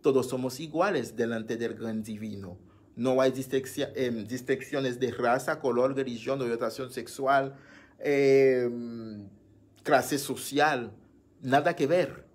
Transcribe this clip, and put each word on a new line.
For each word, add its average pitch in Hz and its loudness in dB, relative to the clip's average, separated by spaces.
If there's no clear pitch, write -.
Todos 131 4
somos 127 -4
iguales 156 -2
delante 113 -2
del 113 -4
gran 110 -6
divino. 101 -10
No 131 2
hay 131 6
distinción, 135 -4
em, 117 -2
distinciones 127 -4
de 123 0
raza, 135 0
color, 127 2
religión, 131 -4
orientación 120 -4
sexual, 135 0
em, 120 2
clase 135 2
social, 139 -2
nada 143 4
que 151 2
ver 165 0